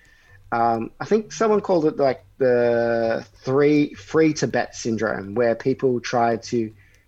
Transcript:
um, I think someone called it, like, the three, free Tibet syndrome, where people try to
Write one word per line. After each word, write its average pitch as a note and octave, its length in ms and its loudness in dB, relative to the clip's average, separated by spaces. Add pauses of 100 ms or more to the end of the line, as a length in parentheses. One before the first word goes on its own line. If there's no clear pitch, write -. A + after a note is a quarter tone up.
(520)
um, A#2 480 0
I - 60 -10
think G#3+ 260 0
someone G#3+ 300 0
called E3+ 240 0
it, D3+ 100 0
like, C3+ 300 0 (120)
the A#2 880 2 (200)
three, D3 480 2
free D#3 400 0
Tibet - 420 -4
syndrome, G#2+ 600 -4
where A#2 200 2
people B2+ 460 -2
try A#2 340 0
to A2 380 -4 (340)